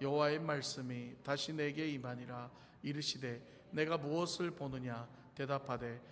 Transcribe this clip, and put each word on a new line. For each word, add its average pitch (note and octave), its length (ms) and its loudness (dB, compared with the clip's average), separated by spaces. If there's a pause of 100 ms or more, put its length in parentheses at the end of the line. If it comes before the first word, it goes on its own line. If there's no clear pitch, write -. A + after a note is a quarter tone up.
여호와의 D3 380 6
말씀이 B2+ 840 -2
다시 C#3+ 300 2
내게 D3+ 360 2
임하니라. B2 600 -4 (320)
이르시되, C3+ 600 -2 (300)
"내가 D#3 260 4
무엇을 E3 540 2
보느냐?" B2+ 560 -4 (280)
대답하되, B2+ 680 -2 (100)